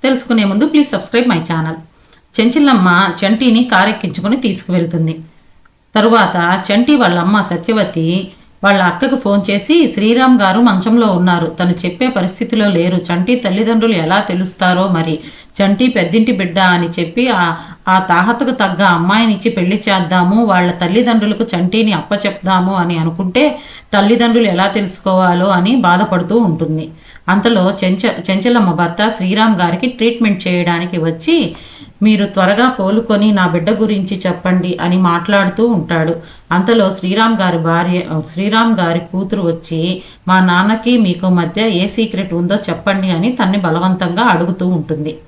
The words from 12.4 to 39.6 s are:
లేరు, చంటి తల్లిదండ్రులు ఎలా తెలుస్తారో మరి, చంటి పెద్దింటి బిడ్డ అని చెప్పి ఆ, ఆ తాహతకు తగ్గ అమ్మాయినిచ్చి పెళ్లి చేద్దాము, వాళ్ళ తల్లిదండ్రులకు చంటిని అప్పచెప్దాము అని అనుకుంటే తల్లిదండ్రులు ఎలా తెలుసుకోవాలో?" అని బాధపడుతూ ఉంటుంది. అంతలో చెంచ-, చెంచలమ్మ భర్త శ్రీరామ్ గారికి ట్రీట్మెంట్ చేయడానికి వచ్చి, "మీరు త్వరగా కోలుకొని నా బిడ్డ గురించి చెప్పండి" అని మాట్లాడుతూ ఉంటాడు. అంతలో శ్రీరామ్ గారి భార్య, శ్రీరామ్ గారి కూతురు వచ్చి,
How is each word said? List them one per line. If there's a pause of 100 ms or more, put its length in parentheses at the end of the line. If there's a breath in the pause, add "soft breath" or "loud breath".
లేరు,
చంటి
తల్లిదండ్రులు
ఎలా
తెలుస్తారో
మరి, (440 loud breath)
చంటి
పెద్దింటి
బిడ్డ
అని
చెప్పి
ఆ, (320 loud breath)
ఆ
తాహతకు
తగ్గ
అమ్మాయినిచ్చి
పెళ్లి
చేద్దాము,
వాళ్ళ
తల్లిదండ్రులకు (120)
చంటిని
అప్పచెప్దాము
అని
అనుకుంటే (360 loud breath)
తల్లిదండ్రులు
ఎలా
తెలుసుకోవాలో?"
అని
బాధపడుతూ
ఉంటుంది. (380 loud breath)
అంతలో (100)
చెంచ-,
చెంచలమ్మ
భర్త
శ్రీరామ్
గారికి
ట్రీట్మెంట్
చేయడానికి
వచ్చి, (460 loud breath)
"మీరు
త్వరగా
కోలుకొని
నా
బిడ్డ
గురించి
చెప్పండి"
అని
మాట్లాడుతూ
ఉంటాడు. (360 loud breath)
అంతలో
శ్రీరామ్
గారి
భార్య, (320)
శ్రీరామ్
గారి
కూతురు
వచ్చి, (260 loud breath)